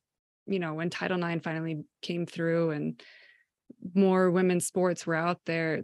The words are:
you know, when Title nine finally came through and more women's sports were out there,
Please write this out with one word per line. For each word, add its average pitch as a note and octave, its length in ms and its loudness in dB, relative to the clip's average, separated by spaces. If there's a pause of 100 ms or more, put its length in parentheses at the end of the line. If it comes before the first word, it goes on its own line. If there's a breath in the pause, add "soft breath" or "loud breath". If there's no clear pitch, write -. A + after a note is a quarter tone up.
(460)
you G3 140 -2
know, E3 140 -4
when E3 160 -2
Title F3+ 280 -2
nine E3+ 220 -2
finally D#3+ 440 -4 (180)
came F3 240 -4
through E3 460 0
and D3+ 300 -4 (920 soft breath)
more F#3 380 6
women's F#3 340 2
sports F3+ 400 0
were E3+ 100 0
out E3+ 300 0
there, E3 380 -2